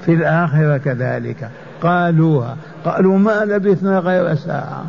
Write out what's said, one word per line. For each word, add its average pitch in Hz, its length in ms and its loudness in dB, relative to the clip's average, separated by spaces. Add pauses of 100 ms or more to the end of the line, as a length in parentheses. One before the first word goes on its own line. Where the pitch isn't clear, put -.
في 165 100 4
الآخرة 156 600 2
كذلك. 123 720 -4 (340)
قالوها، 165 760 2 (280)
قالوا: 190 340 2
"ما 214 260 2
لبثنا 196 540 0
غير 180 360 0
ساعة". 151 540 -6